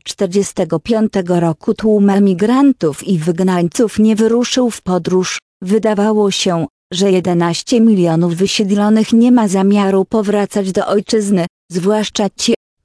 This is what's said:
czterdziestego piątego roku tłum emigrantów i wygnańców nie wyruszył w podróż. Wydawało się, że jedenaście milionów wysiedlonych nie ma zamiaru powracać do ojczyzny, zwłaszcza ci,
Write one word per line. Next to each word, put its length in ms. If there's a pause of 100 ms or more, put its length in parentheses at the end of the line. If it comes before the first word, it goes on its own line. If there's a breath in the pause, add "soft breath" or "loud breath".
czterdziestego 760
piątego 600
roku 340
tłum 360
emigrantów 960
i 100
wygnańców 800
nie 180
wyruszył 540
w 120
podróż. 560 (240)
Wydawało 680
się, 360 (260)
że 200
jedenaście 680
milionów 540
wysiedlonych 760
nie 200
ma 160
zamiaru 560
powracać 680
do 140
ojczyzny, 600 (260)
zwłaszcza 640
ci, 180 (300)